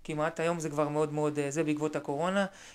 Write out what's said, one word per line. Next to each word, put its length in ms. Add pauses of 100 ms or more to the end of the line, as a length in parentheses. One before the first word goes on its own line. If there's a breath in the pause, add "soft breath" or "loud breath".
כמעט, 360
היום 200
זה 100
כבר 180
מאוד 240
מאוד, 260
אה, 120
זה 140
בעקבות 320
הקורונה, 500 (280 loud breath)